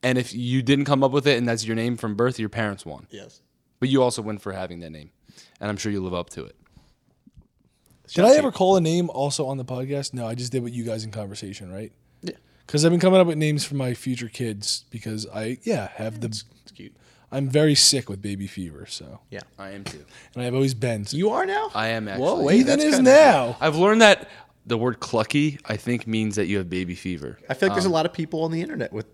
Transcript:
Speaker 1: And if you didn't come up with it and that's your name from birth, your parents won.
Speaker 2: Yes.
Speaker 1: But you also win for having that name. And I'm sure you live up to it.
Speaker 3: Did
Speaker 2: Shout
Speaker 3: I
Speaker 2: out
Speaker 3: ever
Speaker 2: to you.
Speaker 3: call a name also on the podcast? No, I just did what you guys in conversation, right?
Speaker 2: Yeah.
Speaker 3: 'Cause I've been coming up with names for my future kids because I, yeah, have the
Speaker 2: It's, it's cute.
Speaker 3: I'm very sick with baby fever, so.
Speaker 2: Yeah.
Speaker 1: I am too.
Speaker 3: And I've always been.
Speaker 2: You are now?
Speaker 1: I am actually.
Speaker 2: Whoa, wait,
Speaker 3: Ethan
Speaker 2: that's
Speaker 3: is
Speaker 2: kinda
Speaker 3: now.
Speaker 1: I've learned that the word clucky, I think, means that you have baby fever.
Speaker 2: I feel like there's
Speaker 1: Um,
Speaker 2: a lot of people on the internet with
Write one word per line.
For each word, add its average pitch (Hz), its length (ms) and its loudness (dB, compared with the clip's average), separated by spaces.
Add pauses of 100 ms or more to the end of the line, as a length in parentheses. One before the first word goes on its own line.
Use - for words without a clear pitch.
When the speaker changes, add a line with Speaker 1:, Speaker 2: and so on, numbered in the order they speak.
Speaker 1:
And 127 160 0
if 123 160 -4
you 123 280 -2
didn't 139 240 2
come 139 180 2
up 135 80 4
with 139 160 0
it 139 100 4
and 120 100 0
that's 113 180 -2
your 110 100 -2
name 117 220 -2
from 110 180 -6
birth, 120 240 0
your 110 100 -4
parents 104 360 -6
won. 71 260 -14
Speaker 2:
Yes. - 300 -20 (400)
Speaker 1:
But 131 80 0
you 135 120 4
also 123 200 0
win 107 160 -6
for 98 160 -10
having 90 260 -10
that 82 120 -14
name. 78 200 -18 (480)
And 104 100 -6
I'm 104 60 -4
sure 104 160 -6
you 101 100 -4
live 92 120 -6
up 87 180 -6
to 65 140 -14
it. - 100 -20 (1500)
Speaker 3:
Did - 60 -20
Speaker 2:
Shout 175 120 6
Speaker 3:
I 233 40 10
Speaker 2:
out 269 80 8
Speaker 3:
ever 302 60 6
Speaker 2:
to 277 40 2
you. 214 100 -4
Speaker 3:
call 190 200 4
a 180 40 4
name 170 280 0
also 139 360 -2
on 135 120 -4
the 127 80 -8
podcast? 131 480 -6
No, 123 120 -6
I 113 100 -6
just 123 180 -8
did 127 100 -2
what 117 80 -8
you 117 140 -6
guys 110 180 -6
in 110 80 -12
conversation, 101 600 -12
right? 101 200 -12 (320)
Speaker 2:
Yeah. 175 80 -8 (340)
Speaker 3:
'Cause 151 200 0
I've 165 60 6
been 175 100 2
coming 185 180 6
up 175 80 6
with 160 100 -2
names 151 280 0
for 143 100 -8
my 127 180 -2
future 120 360 -6
kids 107 600 -6
because 110 380 -10
I, 110 360 -8
yeah, 175 320 -4
have 113 260 -8
the 120 60 -6
Speaker 2:
It's, 107 180 -10 (180)
it's - 80 -20
cute. - 240 -20 (360)
Speaker 3:
I'm 135 180 -2
very 147 260 4
sick - 340 2
with 98 120 -10
baby 98 260 -6
fever, 82 400 -12
so. - 320 -16 (100)
Speaker 2:
Yeah. 98 120 -14 (180)
Speaker 1:
I 98 120 -14
am 98 120 -16
too. 73 200 -14 (300)
Speaker 3:
And 123 120 -8
I've 123 100 -4
always 135 180 2
been. 113 360 -4
Speaker 2:
You 180 220 0
are 339 140 0
now? 415 300 -4
Speaker 1:
I 110 140 -2
am 113 180 -4
actually. 104 180 -4
Speaker 2:
Whoa, - 160 0
wait, 147 200 4
Speaker 3:
Ethan 254 60 4
Speaker 2:
that's 285 180 2
Speaker 3:
is 302 100 4
Speaker 2:
kinda 262 160 8
Speaker 3:
now. 247 480 8
Speaker 1:
I've 151 160 2
learned 208 260 6
that 208 280 6 (360)
the 113 120 -2
word 120 240 -2
clucky, 143 640 0
I 110 100 -4
think, 120 320 -4
means 110 300 -2
that 98 100 0
you 101 100 0
have 90 120 -4
baby 90 260 -4
fever. 76 420 -8 (120)
Speaker 2:
I - 40 -2
feel - 160 0
like 202 60 -2
there's 185 100 0
Speaker 1:
Um, 185 60 2
Speaker 2:
a 165 40 0
lot 160 120 2
of 175 60 -6
people 156 300 -6
on 165 80 -2
the 165 100 -4
internet 269 320 -8
with 110 200 -8